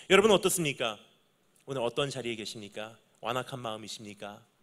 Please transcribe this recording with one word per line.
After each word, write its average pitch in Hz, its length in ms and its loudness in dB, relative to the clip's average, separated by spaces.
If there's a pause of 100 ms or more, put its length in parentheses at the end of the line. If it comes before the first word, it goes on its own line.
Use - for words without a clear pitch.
여러분은 196 260 8
어떻습니까? 139 640 0 (680)
오늘 135 160 -6
어떤 127 280 0
자리에 120 260 -6
계십니까? 107 640 -12 (240)
완악한 127 380 -6
마음이십니까? 107 840 -12 (180)